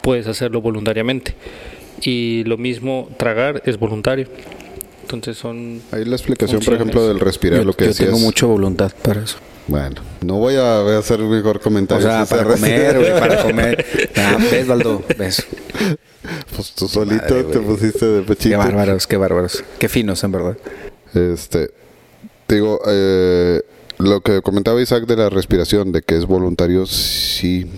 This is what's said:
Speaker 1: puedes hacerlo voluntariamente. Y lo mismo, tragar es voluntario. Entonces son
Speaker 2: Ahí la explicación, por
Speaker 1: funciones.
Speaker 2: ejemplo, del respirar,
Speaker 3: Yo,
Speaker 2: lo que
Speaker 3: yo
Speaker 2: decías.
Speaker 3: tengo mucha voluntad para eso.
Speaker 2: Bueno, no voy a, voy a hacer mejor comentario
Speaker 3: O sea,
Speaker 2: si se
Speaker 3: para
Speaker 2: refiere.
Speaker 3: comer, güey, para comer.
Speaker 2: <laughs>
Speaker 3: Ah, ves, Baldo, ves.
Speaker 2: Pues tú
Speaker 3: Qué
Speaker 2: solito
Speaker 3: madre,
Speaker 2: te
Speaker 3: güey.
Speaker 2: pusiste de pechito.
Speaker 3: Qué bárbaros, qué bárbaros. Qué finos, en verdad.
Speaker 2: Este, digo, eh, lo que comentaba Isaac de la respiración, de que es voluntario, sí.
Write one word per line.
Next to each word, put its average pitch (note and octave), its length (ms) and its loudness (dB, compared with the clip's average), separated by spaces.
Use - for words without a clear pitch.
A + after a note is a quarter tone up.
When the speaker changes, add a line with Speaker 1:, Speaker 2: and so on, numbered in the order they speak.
Speaker 1:
puedes A#2+ 240 0
hacerlo A2+ 340 -4
voluntariamente. A2 720 -2
Y A#2 420 -2
lo A2+ 120 -2
mismo, B2 600 -6
tragar C3 480 -2
es A2 140 -2
voluntario. A2+ 480 -4
Entonces A2+ 360 -10
son A#2 440 -12
Speaker 2:
Ahí A2 140 -4
la B2 100 -2
explicación, A2 440 0
por - 60 -2
Speaker 1:
funciones. A2+ 40 0
Speaker 2:
ejemplo, A2+ 260 2
del G2+ 120 2
respirar, F#2 420 2
Speaker 3:
Yo, G#2 40 2
Speaker 2:
lo F#2+ 80 2
que F#2+ 120 2
Speaker 3:
yo - 20 4
Speaker 2:
decías. F2+ 240 2
Speaker 3:
tengo A2+ 80 2
mucha A2+ 260 2
voluntad G2 460 2
para G#2+ 220 0
eso. - 140 -10
Speaker 2:
Bueno, C#2 280 -2
no F2+ 120 -2
voy B2+ 220 2
a, A#2+ 240 4
voy G#2 120 2
a G#2+ 60 4
hacer A2 220 0
mejor G#2+ 380 2
comentario G2+ 460 2
Speaker 3:
O - 20 4
sea, A2+ 160 2
Speaker 2:
si G2+ 60 -2
se - 60 2
Speaker 3:
para A2 120 4
Speaker 2:
refiere. A#2 460 4
Speaker 3:
comer, C3 60 4
güey, - 200 4
para - 220 2
comer. A#2 440 0
Speaker 2:
<laughs> - 140 -6
Speaker 3:
Ah, G2+ 220 2
ves, B2+ 160 2
Baldo, A2+ 360 0
ves. F#2+ 260 -4
Speaker 2:
Pues - 200 -10
tú F#2+ 100 -4
Speaker 3:
Qué - 80 -6
Speaker 2:
solito G#2+ 300 0
Speaker 3:
madre, B2+ 120 2
Speaker 2:
te D3+ 120 -2
Speaker 3:
güey. G#2+ 80 -2
Speaker 2:
pusiste G#2+ 300 0
de G#2 160 2
pechito. G2+ 280 0
Speaker 3:
Qué G#2 80 2
bárbaros, G2+ 500 2
qué G#2 100 0
bárbaros. F2+ 460 0
Qué A2+ 100 2
finos, G#2 340 -2
en G2+ 80 -2
verdad. F#2 260 -4
Speaker 2:
Este, F2 560 0
digo, G#2+ 400 2
eh, F#2 720 2
lo G2 240 2
que G2 200 2
comentaba G2+ 400 0
Isaac A#2+ 240 0
de A#2 100 2
la A2 140 2
respiración, F#2+ 640 0
de E2 80 0
que E2 160 0
es E2+ 80 0
voluntario, F2+ 600 2
sí. - 800 -4